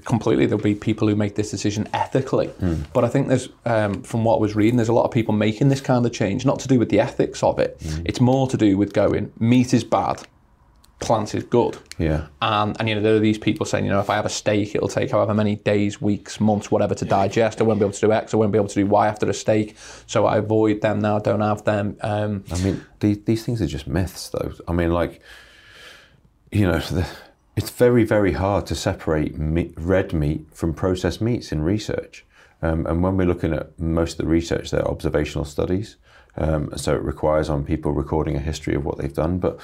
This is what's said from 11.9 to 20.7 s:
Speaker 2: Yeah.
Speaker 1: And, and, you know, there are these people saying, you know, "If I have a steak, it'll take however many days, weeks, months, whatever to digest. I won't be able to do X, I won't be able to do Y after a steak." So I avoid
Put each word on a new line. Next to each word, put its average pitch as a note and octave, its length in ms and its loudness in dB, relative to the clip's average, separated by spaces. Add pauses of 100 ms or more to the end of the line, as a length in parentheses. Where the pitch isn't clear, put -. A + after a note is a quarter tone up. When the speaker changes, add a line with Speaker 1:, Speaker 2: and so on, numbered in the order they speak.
Speaker 2:
Yeah. D#2+ 280 0 (140)
Speaker 1:
And, G#2+ 380 0
and, A2+ 100 -2
you A2 60 0
know, G#2 60 -2
there A2 140 4
are G#2+ 60 4
these G#2+ 180 4
people - 280 -2
saying, G2+ 180 -2
you G2 60 0
know, G2 100 2
"If G2+ 100 -2
I G2+ 60 2
have G#2+ 100 0
a G#2+ 40 -4
steak, G#2 440 0
it'll - 140 0
take - 220 -2
however G#2+ 240 2
many G#2+ 220 2
days, G#2 440 0
weeks, - 400 -4
months, G#2 300 2
whatever G2+ 240 2
to - 100 -4
digest. G#2+ 560 0
I A2+ 40 2
won't A2 140 2
be G#2 60 2
able G2+ 100 0
to - 120 0
do G#2 60 4
X, - 220 -2
I - 20 0
won't G#2+ 160 2
be G#2+ 60 2
able G2+ 100 2
to - 60 -12
do G2+ 120 2
Y G#2 200 4
after G#2+ 220 -2
a G2+ 60 -2
steak." A2 420 0 (300)
So G#2 200 2
I G#2+ 120 2
avoid G#2+ 420 2